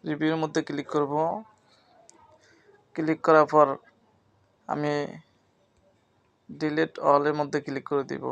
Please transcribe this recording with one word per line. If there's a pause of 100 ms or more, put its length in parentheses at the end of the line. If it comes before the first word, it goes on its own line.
রিভিউর
মধ্যে
ক্লিক
করব। (1500)
ক্লিক
করার
পর (920)
আমি (1500)
delete (120)
all-এর
মধ্যে
ক্লিক
করে
দিব।